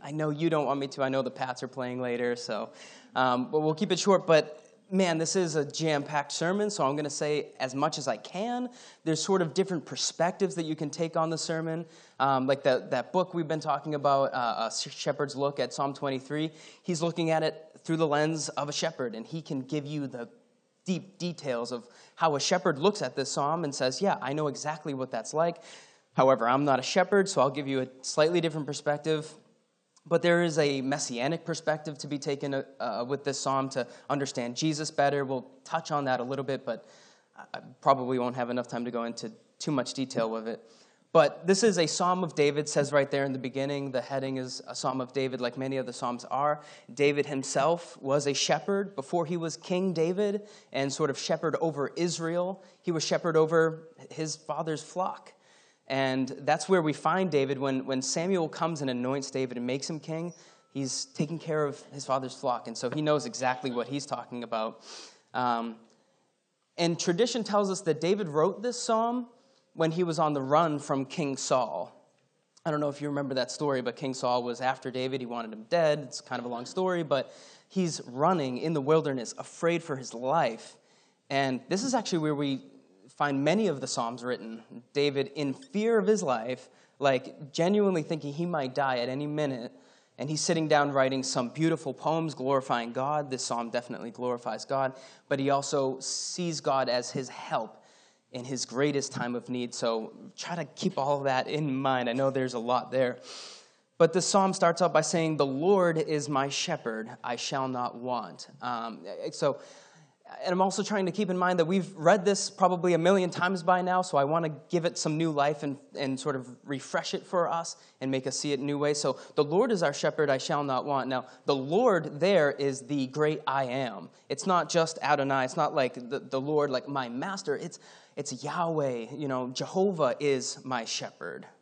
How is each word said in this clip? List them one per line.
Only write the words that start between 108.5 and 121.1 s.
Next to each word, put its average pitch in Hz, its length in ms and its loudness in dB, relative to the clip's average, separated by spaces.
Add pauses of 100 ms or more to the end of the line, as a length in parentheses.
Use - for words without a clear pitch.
Um, 117 420 -6 (280)
so, 139 260 0 (880)
and 185 80 0
I'm 185 100 4
also 196 220 2
trying 196 220 0
to 170 60 -2
keep 208 160 -2
in 180 80 -2
mind 180 220 2
that 165 60 6
we've 175 320 0
read 170 280 6
this 196 260 2
probably 180 440 4
a 160 40 6
million 180 320 6
times 175 340 0
by 180 180 4
now, 180 180 2
so 180 160 0
I 139 60 6
wanna 156 280 2 (180)
give 170 160 2
it 175 120 0
some 156 220 0
new 165 140 2
life 147 320 2
and, 139 120 -4 (220)
and 135 220 -2
sort 147 160 -2
of 123 120 -8 (160)
refresh 143 500 -4
it - 120 -6
for 170 220 2
us 170 260 -4 (260)
and 135 120 -2
make 135 160 -2
us 127 100 -4
see 147 140 -2
it 131 80 0
in 143 60 -4
new 143 120 -2
ways. 147 220 0
So, - 180 0 (160)
"The 151 80 4
Lord 190 300 4
is 175 100 2
our 143 100 2
shepherd, 147 380 0
I 131 80 4
shall 147 240 0
not 131 220 0
want." 135 240 0
Now, 131 180 -2 (200)